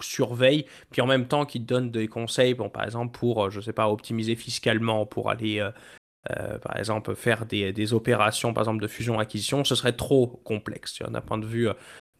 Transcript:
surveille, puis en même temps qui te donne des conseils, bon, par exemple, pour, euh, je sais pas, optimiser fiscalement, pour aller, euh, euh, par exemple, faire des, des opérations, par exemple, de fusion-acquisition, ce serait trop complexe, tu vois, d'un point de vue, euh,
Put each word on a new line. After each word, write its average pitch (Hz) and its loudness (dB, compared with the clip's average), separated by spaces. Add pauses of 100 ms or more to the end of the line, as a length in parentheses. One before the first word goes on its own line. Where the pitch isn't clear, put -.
surveille, 127 2 (260)
puis 131 2
en 120 4
même 131 4
temps 147 2
qui 131 -6
te 113 -8
donne 127 0
des 110 -2
conseils, 120 2
bon, 110 -6
par 104 -6
exemple, 120 -6
pour, 110 2
euh, 98 -2
je 104 -8
sais 104 -6
pas, 110 2
optimiser 113 -2
fiscalement, 113 0
pour 110 -4
aller, 107 -2
euh, 101 -2 (580)
euh, - -6
par - -6
exemple, 107 -2
faire 113 2
des, 101 0
des 107 -2
opérations, 110 2
par 113 2
exemple, 110 0
de 107 -2
fusion-acquisition, 113 -2
ce 139 2
serait 120 0
trop 131 4
complexe, - -8
tu - -10
vois, - -8
d'un 117 -4
point - -4
de 107 -6
vue, 117 0
euh, 98 -2 (460)